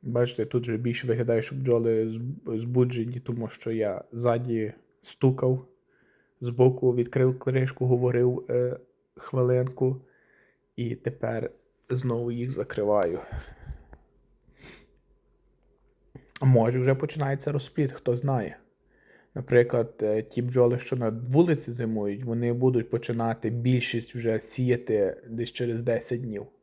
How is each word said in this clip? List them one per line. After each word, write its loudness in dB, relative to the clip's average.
Бачите, 0
тут -2
вже -4
більше -4
виглядає, 0
що -8
бджоли 2
зб-, -6
збуджені, 0
тому -6
що -8
я -2
ззаді 0
стукав, 2
збоку 4
відкрив 2
кришку, 0
говорив, 2
е, 0
хвилинку. 0
І -4
тепер -6
знову -2
їх -4
закриваю. 0
А -4
може, 6
вже 4
починається -4
розплід, -2
хто -2
знає. -2
Наприклад, 2
е, 2
ті -4
бджоли, 4
що -6
на 0
вулиці 2
зимують, -4
вони 0
будуть 2
починати -2
більшість -2
вже 0
сіяти 0
десь -6
через -4
десять -2
днів. -8